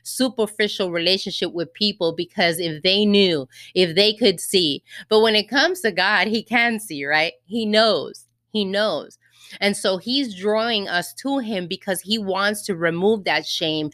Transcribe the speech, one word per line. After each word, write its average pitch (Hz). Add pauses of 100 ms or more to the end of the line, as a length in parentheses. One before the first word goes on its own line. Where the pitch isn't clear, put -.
superficial 208
relationship 175
with 165
people, 196
because 170
if 165
they 196
knew, 185 (260)
if 180
they 208
could 214
see. 156 (260)
But 214
when 220
it 208
comes 311
to 226
God, 185
he 220
can 233
see, 143
right? 156 (140)
He 220
knows. 214 (240)
He 208
knows. 190 (440)
And 202
so 196
he's 233
drawing 214
us 175
to 277
him 214
because 185
he 214
wants 202
to 196
remove 175
that 156
shame. 156